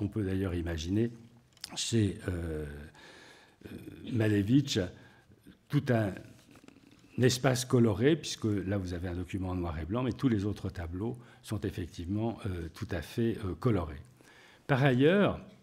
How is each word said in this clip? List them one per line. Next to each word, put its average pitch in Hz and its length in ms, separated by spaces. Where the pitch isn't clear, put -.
On 101 80
peut 107 160
d'ailleurs 95 300
imaginer 87 560
chez, 110 440
euh, 85 360
euh, - 20
Malevich 110 640
tout 143 220
un 107 240
espace 127 440
coloré, 117 500
puisque - 300
là 101 320
vous 90 160
avez 87 140
un 87 60
document 90 360
en 90 60
noir 85 220
et 82 60
blanc, 110 180
mais 123 100
tous 135 160
les 104 180
autres 101 240
tableaux 92 480
sont 101 180
effectivement, 98 840
euh, 87 260
tout - 180
à 85 120
fait, 117 420
euh, 90 100
colorés. 85 460
Par 131 160
ailleurs, 139 580